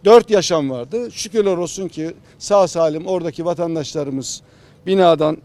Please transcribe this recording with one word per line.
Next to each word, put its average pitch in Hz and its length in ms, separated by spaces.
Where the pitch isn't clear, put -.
Dört 226 240
yaşam 165 400
vardı. 143 420
Şükürler 196 460
olsun 175 300
ki 156 260
sağ 202 280
salim 160 400
oradaki 170 380
vatandaşlarımız 156 960
binadan 165 600